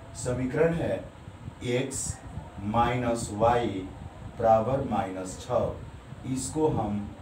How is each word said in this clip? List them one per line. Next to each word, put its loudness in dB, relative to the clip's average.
समीकरण 2
है -2
एक्स 0
माइनस 2
वाई 4
बराबर 6
माइनस -4
छः, -4
इसको 2
हम 0